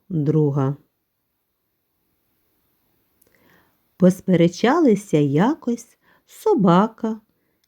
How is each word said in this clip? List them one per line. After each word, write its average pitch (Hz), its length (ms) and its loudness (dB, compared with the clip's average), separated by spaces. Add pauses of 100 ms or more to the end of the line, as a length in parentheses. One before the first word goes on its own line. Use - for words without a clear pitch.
друга. 143 680 -2 (3250)
Посперечалися 185 1200 0
якось 196 800 -2 (280)
собака, 220 920 0 (480)